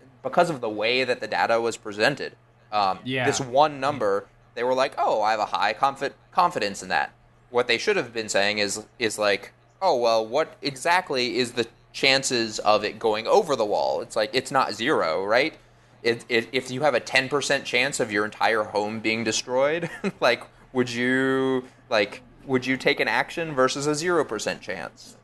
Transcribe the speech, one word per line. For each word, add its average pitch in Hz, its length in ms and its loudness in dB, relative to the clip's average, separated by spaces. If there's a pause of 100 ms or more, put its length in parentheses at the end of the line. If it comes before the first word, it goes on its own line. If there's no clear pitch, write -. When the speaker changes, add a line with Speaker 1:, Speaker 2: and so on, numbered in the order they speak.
(240)
Speaker 1:
because 170 260 4
of 135 100 -6
the 117 80 -4
way 113 360 0
that 120 160 -2
the 107 80 -8
data 101 320 2
was 113 160 -2
presented, 107 580 -2 (380)
um, 98 320 0
Speaker 2:
Yeah. 127 200 -2
Speaker 1:
this 135 160 0
one 139 380 2
number, 117 480 -2 (300)
they 120 80 -4
were 127 100 0
like, 131 240 0
"Oh, 139 240 2
I 107 80 2
have 110 80 0
a 104 80 0
high 104 280 0
confi-, 135 400 -2 (180)
confidence 165 500 0
in 92 60 -12
that." 78 240 0 (380)
What 120 180 2
they 117 100 4
should 208 180 0
have 123 160 -2
been 113 160 -4
saying 101 300 2
is, 104 260 -2 (140)
is 110 180 -2
like, 101 360 0 (280)
"Oh, 175 160 2
well, 113 300 2
what 147 340 -2
exactly 135 800 0
is 120 140 0
the 117 160 -2 (240)
chances 131 680 0
of 104 240 4
it 104 160 -6
going 110 300 0
over 170 260 2
the 113 120 0
wall?" 78 340 -2
It's - 160 -10
like, 110 160 0
it's 131 180 -2
not 135 240 2
zero, 98 500 0
right? 127 300 2 (480)
It, 117 260 0
it, 120 220 0
if 127 180 -4
you 127 120 -6
have 147 140 2
a 117 60 0
ten 131 280 -2
percent 139 360 -2
chance 131 360 0
of 117 100 -2
your 104 140 2
entire 107 400 0
home 104 340 -2
being 110 240 -2
destroyed, 135 640 -2 (160)
<laughs> - 160 -4
like, 120 220 2 (300)
would 123 180 0
you, 131 760 0 (240)
like, 104 340 0 (240)
would 127 180 0
you 131 120 0
take 147 240 0
an 123 80 0
action 143 460 -2
versus 131 320 0
a 151 80 0
zero 160 300 0
percent 101 360 -6
chance? - 640 -12